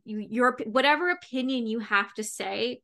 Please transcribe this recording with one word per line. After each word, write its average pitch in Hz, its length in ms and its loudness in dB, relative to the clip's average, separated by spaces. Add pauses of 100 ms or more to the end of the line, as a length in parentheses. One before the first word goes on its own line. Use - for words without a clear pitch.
your, 220 520 0 (100)
whatever 285 440 4
opinion 262 560 -2
you 220 140 -2
have 202 340 0
to 214 100 -6
say 214 600 -4